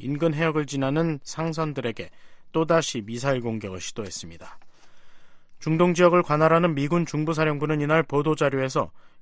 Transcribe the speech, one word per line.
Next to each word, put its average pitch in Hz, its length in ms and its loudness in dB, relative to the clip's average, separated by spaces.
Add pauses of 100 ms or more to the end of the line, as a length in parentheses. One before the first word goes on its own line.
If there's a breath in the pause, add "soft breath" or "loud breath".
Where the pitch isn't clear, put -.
인근 147 340 0
해역을 151 320 0
지나는 143 560 0
상선들에게 151 880 -6 (400 soft breath)
또다시 160 500 2
미사일 120 400 -2
공격을 107 400 -6
시도했습니다. - 760 -10 (1000 soft breath)
중동 165 360 4
지역을 175 260 8
관할하는 160 540 4
미군 156 320 0
중부사령부는 151 760 0
이날 156 220 2
보도자료에서 139 880 0 (300 soft breath)